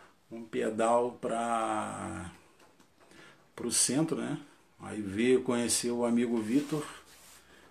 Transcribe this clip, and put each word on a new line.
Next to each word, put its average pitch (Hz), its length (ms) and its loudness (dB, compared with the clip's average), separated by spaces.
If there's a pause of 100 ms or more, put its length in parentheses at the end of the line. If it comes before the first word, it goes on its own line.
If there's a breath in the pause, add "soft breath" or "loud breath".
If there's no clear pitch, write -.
(300 soft breath)
um 113 140 -12
pedal 117 760 2
pra, 107 1120 -2 (1300 loud breath)
pro 117 160 -6
centro, 147 440 2
né? 120 220 -4 (400 loud breath)
Aí 101 240 -8
veio 117 400 4
conhecer 120 480 0
o 120 140 0
amigo 117 360 2
Vitor, 143 460 0 (840 loud breath)